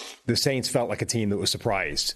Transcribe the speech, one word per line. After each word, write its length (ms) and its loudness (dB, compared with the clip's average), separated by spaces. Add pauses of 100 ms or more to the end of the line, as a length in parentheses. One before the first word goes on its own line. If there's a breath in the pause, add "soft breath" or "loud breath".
(240 loud breath)
The 120 2
Saints 340 2
felt 180 2
like 140 -2
a 40 0
team 220 2
that 80 2
was 140 0
surprised 640 -2